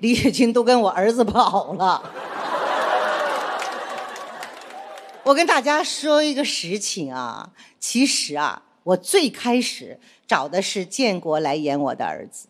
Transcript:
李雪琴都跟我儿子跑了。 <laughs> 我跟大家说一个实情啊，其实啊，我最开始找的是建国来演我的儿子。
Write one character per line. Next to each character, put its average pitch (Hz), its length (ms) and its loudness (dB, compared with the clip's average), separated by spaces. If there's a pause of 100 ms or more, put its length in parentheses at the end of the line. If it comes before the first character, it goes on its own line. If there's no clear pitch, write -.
李 233 140 4
雪 247 160 4
琴 240 200 4
都 240 120 4
跟 247 180 6
我 196 80 4
儿 190 220 2
子 240 120 4
跑 196 500 2
了。 170 300 2
<laughs> - 80 -14 (3000)
我 277 120 6
跟 330 100 4
大 311 160 4
家 294 220 2
说 294 400 2
一 302 100 0
个 262 100 -2
实 196 360 -4
情 156 340 -6
啊， 117 360 -8 (300)
其 262 280 2
实 - 280 -2
啊， 143 240 -2 (240)
我 180 140 4
最 294 320 2
开 247 320 0
始 127 380 -8 (280)
找 147 220 2
的 175 100 0
是 190 240 -4
建 196 360 0
国 156 200 0
来 147 140 0
演 147 260 0
我 135 140 0
的 127 100 -6
儿 76 240 -6
子。 - 220 -20